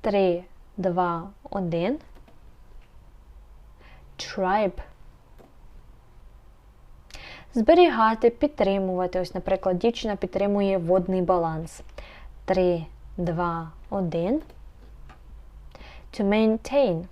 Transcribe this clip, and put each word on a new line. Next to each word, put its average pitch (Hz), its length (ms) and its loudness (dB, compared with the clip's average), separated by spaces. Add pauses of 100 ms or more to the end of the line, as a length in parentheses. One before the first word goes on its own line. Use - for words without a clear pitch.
Три, 190 420 2 (340)
два, 180 520 0 (200)
один. 180 500 -2 (2250)
Tribe. 196 640 -2 (2750)
Зберігати, 233 760 6
підтримувати. 190 920 0
Ось, 175 140 -4
наприклад, 185 460 0
дівчина 226 360 -2
підтримує 196 640 0
водний 185 440 2
баланс. 165 600 -2 (640)
Три, 180 400 2 (320)
два, 170 540 -2 (180)
один. 190 520 -2 (1700)
To 208 100 -4
maintain. 220 880 2